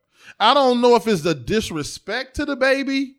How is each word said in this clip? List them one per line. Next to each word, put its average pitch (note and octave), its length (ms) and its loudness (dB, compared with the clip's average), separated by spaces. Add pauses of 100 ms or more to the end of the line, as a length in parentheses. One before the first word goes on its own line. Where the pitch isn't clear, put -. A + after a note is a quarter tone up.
(400)
I A3 140 4
don't B3+ 280 2
know B3 140 6
if A3+ 120 0
it's G3+ 160 0
the E3 100 0
disrespect F#3+ 1000 -6
to D4 100 -4
the C#4+ 100 -4
baby C4+ 640 -2